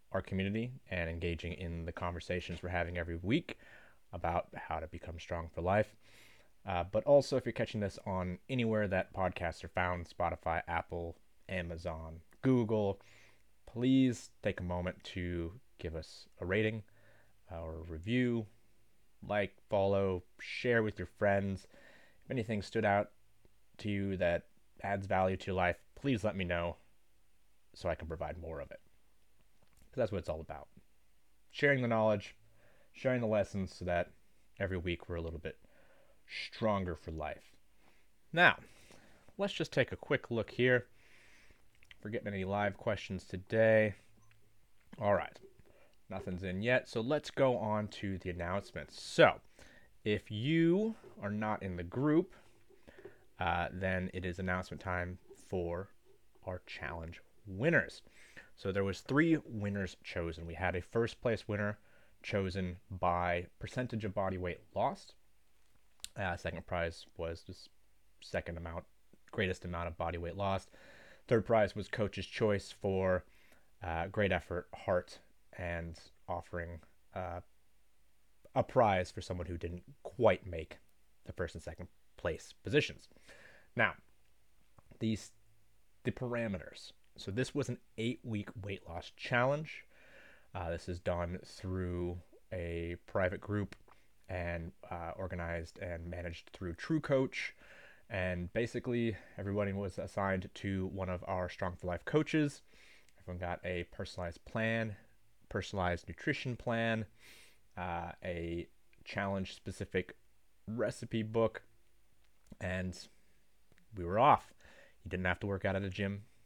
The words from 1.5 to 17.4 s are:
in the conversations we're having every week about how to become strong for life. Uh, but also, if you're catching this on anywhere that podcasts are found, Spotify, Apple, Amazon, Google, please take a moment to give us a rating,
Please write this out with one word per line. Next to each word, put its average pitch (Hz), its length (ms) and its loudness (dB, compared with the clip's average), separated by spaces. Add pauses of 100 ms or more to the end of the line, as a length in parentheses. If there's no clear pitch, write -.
in 85 320 -6
the 82 60 -6
conversations 87 680 -4
we're 90 60 -4
having 87 300 0
every 85 240 -2
week 123 340 0 (560)
about 85 420 0
how - 240 -6
to 80 80 -8
become 85 320 -10
strong 85 360 -6
for 82 80 -4
life. 98 340 4 (720)
Uh, 90 240 0
but - 120 4
also, 143 340 8
if - 80 -4
you're 113 80 -2
catching - 260 -2
this 101 240 -2
on 90 340 -2 (120)
anywhere 110 360 2
that 92 280 0
podcasts 90 500 -2
are 90 40 -8
found, 90 380 0
Spotify, 82 600 -2
Apple, 85 480 -4 (320)
Amazon, 82 720 -6 (220)
Google, 110 580 4 (680)
please 127 600 4 (140)
take 98 180 0
a - 20 -6
moment 90 420 -2
to 87 480 -4 (260)
give 80 180 -6
us - 300 -12 (120)
a 90 60 -6
rating, 107 380 2 (680)